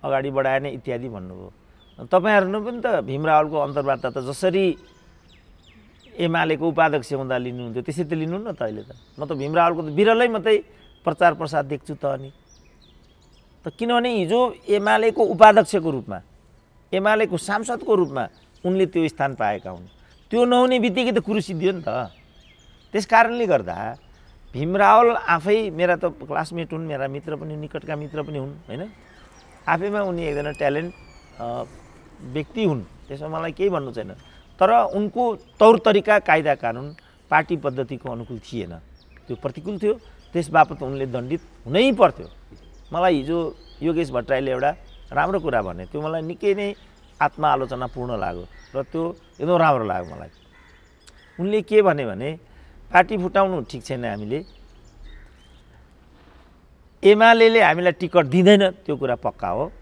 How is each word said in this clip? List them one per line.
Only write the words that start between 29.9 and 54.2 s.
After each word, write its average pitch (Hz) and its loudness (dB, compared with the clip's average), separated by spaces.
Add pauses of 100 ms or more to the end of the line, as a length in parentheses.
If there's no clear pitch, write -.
उनी 180 -4
एकजना 147 -4
ट्यालेन्ट, 151 -4 (460)
अ, 120 -8 (580)
व्यक्ति 147 -6
हुन्, 143 0 (260)
त्यसमा 143 -12
मलाई 160 -6
केही 196 0
भन्नु 139 -4
छैन। 95 -10 (480)
तर 196 6 (240)
उनको 214 -2 (220)
तौर 220 8
तरिका, 208 2
कायदा 156 2
कानुन 131 -8 (340)
पार्टी 156 0
पद्धतिको 131 -6
अनुकूल 117 -12
थिएन, 87 -10 (480)
त्यो 123 -10
प्रतिकूल 165 -8
थियो। 208 0 (380)
त्यस 170 -2
बापत 156 2
उनले 135 -6
दण्डित 127 -6 (260)
हुनै 214 2
पर्थ्यो। 190 2 (640)
मलाई 175 2
हिजो 156 -4 (280)
योगेश 156 -2
भट्टराईले 123 -2
एउटा 135 -2 (380)
राम्रो 165 -2
कुरा 127 -2
भने, 92 -8
त्यो 147 -10
मलाई 160 -6
निकै 175 -2
नै 202 -6 (460)
आत्मालोचनापूर्ण 131 -4
लाग्यो 90 -8 (280)
र 135 -6
त्यो 165 -6 (240)
एकदम 170 0
राम्रो 147 2
लाग्यो 90 -6
मलाई। 78 -16 (1120)
उनले 202 0
के 214 4
भने, 147 2
भने 123 -8 (540)
पार्टी 185 4
फुटाउनु 185 0
ठिक 120 -14
छैन 123 -8
हामीले, 107 -6 (2500)